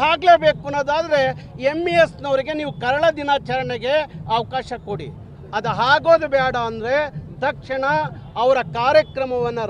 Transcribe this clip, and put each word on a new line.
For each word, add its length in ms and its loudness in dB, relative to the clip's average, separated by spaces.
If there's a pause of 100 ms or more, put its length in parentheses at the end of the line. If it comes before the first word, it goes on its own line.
ಆಗ್ಲೇಬೇಕು 600 4
ಅನ್ನೋದಾದ್ರೆ 520 0 (500)
ಎಂ 100 -4 (120)
ಇ 100 2
ಎಸ್ನವರಿಗೆ 580 -2
ನೀವು 120 -6 (100)
ಕರಾಳ 260 2 (100)
ದಿನಾಚರಣೆಗೆ 760 -2 (420)
ಅವಕಾಶ 340 -4 (180)
ಕೊಡಿ. 200 -8 (480)
ಅದು 160 -2 (160)
ಆಗೋದು 460 4
ಬೇಡ 200 2 (160)
ಅಂದ್ರೆ 240 -2 (500)
ತಕ್ಷಣ 400 -4 (580)
ಅವರ 140 6 (220)
ಕಾರ್ಯಕ್ರಮವನ್ನ 920 2